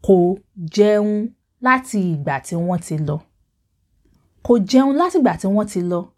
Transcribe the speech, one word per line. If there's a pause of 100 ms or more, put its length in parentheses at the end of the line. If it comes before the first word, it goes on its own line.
Kò (380)
jẹun (340)
láti (180)
ìgbà
tí
wọ́n (100)
ti
lọ. (1300)
Kò
jẹun
látìgbà
tí
wọ́n
ti
lọ. (180)